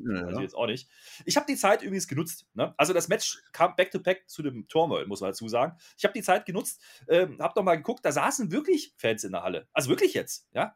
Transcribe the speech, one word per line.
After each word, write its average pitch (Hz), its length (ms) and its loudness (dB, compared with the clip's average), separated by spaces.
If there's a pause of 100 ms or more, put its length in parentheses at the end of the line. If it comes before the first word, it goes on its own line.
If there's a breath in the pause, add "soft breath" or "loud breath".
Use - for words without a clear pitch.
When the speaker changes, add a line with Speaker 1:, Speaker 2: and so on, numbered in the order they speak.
Speaker 1:
Ja, 98 200 -2
Speaker 2:
weiß 87 80 -4
Speaker 1:
ja. 95 40 -4
Speaker 2:
ich 123 60 -2
jetzt 92 120 -8
auch - 140 -2
nicht. 127 220 -6 (340 loud breath)
Ich 185 140 0
hab 285 100 0
die 277 80 -2
Zeit 214 260 4
übrigens 196 240 -4
genutzt, - 480 -6
ne? 131 240 -4
Also 156 140 4
das 175 160 2
Match - 340 -2 (120)
kam 175 240 2
back-to-back 185 520 0
zu - 140 -12
dem 123 240 -6
Turmoil, 113 400 0
muss 98 140 -6
man 98 80 -2
dazu 110 180 -8
sagen. 127 300 0 (200 soft breath)
Ich - 60 -6
hab 202 100 0
die 220 80 -6
Zeit 190 240 2
genutzt, - 360 -8 (260 loud breath)
ähm, 165 320 4
hab 165 160 -2
noch 208 80 2
mal 175 120 4
geguckt, - 280 -6
da 151 80 2
saßen 180 400 0
wirklich 302 460 0
Fans 113 260 0
in 95 80 -8
der 90 100 -4
Halle. 90 300 -6
Also 139 180 0
wirklich 370 240 4
jetzt, - 400 -6
ja? 185 220 -2